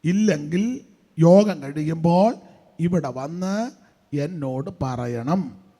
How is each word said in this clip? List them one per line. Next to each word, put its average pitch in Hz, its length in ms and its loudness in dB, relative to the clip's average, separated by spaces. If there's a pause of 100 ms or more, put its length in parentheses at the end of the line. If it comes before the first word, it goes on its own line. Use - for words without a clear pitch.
ഇല്ലെങ്കിൽ 175 600 0 (560)
യോഗം 185 440 6
കഴിയുമ്പോൾ 165 720 0 (440)
ഇവിടെ 165 300 0 (100)
വന്ന് 185 520 -6 (540)
എന്നോട് 143 440 -6 (140)
പറയണം. 123 580 -4 (380)